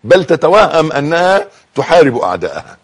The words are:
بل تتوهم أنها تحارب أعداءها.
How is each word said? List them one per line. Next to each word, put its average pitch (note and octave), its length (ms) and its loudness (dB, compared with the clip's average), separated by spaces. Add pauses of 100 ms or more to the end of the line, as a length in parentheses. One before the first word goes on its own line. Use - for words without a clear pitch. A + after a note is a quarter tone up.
بل E3+ 200 2
تتوهم D#3+ 680 0
أنها E3+ 540 -2 (280)
تحارب C#3 420 2
أعداءها. F2+ 680 -6